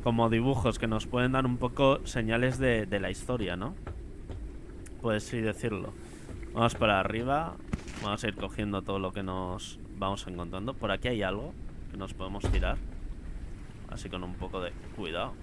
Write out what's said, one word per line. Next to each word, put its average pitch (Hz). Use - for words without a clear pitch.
como 117
dibujos 117
que 117
nos 110
pueden 123
dar 131
un 123
poco 135
señales 123
de, 120
de 98
la 95
historia, 98
¿no? 107
Puedes 107
sí 117
decirlo. 104
Vamos 117
para 104
arriba. 127
Vamos 107
a 117
ir 101
cogiendo 101
todo 98
lo 92
que 98
nos 92
vamos 98
encontrando. 90
Por 104
aquí 95
hay 117
algo 107
que -
nos 95
podemos 95
tirar. 92
Así 90
con 90
un 90
poco 92
de 87
cuidado. 95